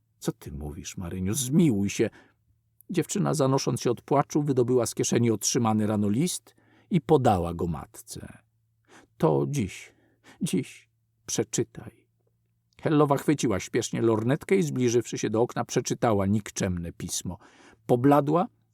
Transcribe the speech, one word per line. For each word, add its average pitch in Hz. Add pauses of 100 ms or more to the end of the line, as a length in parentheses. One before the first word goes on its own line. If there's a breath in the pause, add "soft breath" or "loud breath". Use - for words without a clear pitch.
(200)
„Co -
ty -
mówisz, 73
Maryniu? 92
Zmiłuj 127
się”. 110 (800 soft breath)
Dziewczyna, 156
zanosząc 135
się 127
od 113
płaczu, 147
wydobyła 123
z -
kieszeni 120
otrzymany 107
rano 104
list 135 (340 soft breath)
i 180
podała 104
go 87
matce. - (800 soft breath)
„To 143
dziś, - (460 soft breath)
dziś, - (360)
przeczytaj”. - (920)
Hellowa 147
chwyciła 135
śpiesznie -
lornetkę 113
i, 190
zbliżywszy 127
się 123
do 110
okna, 120
przeczytała 113
nikczemne 92
pismo. - (480 soft breath)
Pobladła, 143 (260)